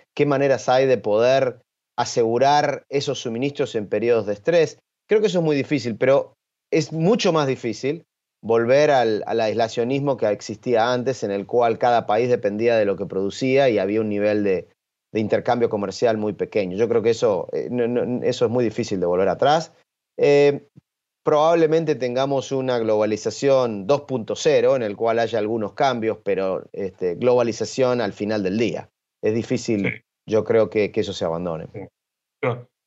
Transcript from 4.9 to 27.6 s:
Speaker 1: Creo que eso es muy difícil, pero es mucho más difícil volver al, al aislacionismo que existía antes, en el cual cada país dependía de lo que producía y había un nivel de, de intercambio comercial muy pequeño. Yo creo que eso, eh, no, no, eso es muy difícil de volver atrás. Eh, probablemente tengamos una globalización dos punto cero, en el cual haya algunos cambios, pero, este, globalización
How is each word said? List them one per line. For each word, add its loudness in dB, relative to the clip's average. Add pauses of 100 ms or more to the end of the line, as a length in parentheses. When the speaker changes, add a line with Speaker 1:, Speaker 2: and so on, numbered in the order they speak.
Speaker 1:
Creo 2
que 2
eso 0
es 0
muy 2
difícil, -2
pero 2 (360)
es 0
mucho 2
más 0
difícil -4 (400)
volver 4
al, 2
al -2
aislacionismo -2
que 0
existía -2
antes, -4
en -2
el -4
cual 2
cada 2
país 0
dependía 0
de 4
lo 0
que -8
producía 0
y 2
había 0
un -2
nivel 0
de, -2 (440)
de -2
intercambio 0
comercial -2
muy -2
pequeño. -4
Yo 2
creo 2
que 2
eso, 0
eh, -4
no, 0
no, -2
eso 0
es 0
muy 0
difícil -2
de 0
volver 2
atrás. 0 (460)
Eh, 4 (580)
probablemente 2
tengamos -2
una -2
globalización 0
dos 2
punto -6
cero, 4
en -2
el -6
cual 0
haya 0
algunos -4
cambios, -2
pero, -2 (100)
este, -6
globalización 0